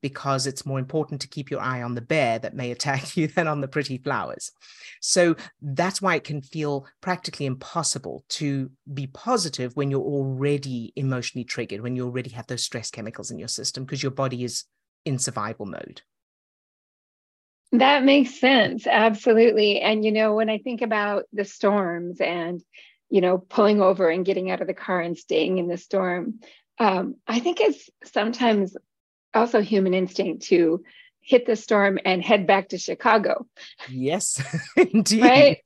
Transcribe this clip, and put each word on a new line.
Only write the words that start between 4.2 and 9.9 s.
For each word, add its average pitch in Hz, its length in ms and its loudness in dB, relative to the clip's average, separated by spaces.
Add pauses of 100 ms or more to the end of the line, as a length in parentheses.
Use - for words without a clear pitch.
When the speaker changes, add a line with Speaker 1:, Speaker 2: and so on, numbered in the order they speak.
Speaker 1:
So 175 340 2 (260)
that's 165 400 -4
why 185 140 0
it 147 100 -4
can 147 160 -8
feel 143 460 -6 (140)
practically 170 440 -6
impossible 131 840 -6
to 139 400 -4 (240)
be 135 140 -8
positive 156 680 -4
when 143 120 -2
you're 139 120 -2